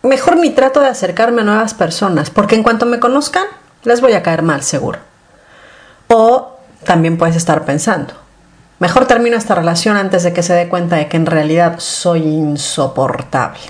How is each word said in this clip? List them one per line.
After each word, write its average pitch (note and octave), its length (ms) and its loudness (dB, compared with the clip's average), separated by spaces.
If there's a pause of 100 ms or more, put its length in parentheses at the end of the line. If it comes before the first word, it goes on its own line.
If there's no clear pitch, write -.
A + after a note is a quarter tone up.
Mejor C4+ 340 2
ni E4 140 2
trato C4+ 280 2
de C#4 100 4
acercarme A3+ 520 -2
a G#3 40 -2
nuevas G#3+ 280 0
personas, E3 560 -2
porque G#3 240 0
en A3 80 2
cuanto A#3 240 2
me A#3+ 140 -2
conozcan, C#4+ 460 0 (380)
les A#3+ 160 2
voy B3 140 4
a F3+ 80 2
caer E3 220 -2
mal D3 180 0
seguro. - 380 -6 (1080)
O A#3 480 4 (280)
también E3 340 0
puedes E3 180 0
estar D#3+ 300 0
pensando, - 480 -4 (640)
"Mejor F3+ 300 2
termino A#3 280 2
esta G#3+ 200 -2
relación E3+ 420 0
antes F#3+ 240 0
de F3 120 -2
que F3 100 -2
se F3 100 0
dé F3 160 0
cuenta F3 280 -2
de D3+ 100 -2
que E3 100 -2
en D#3+ 80 2
realidad D#3+ 540 0
soy E3+ 420 -2
insoportable". C#3 1400 -4 (100)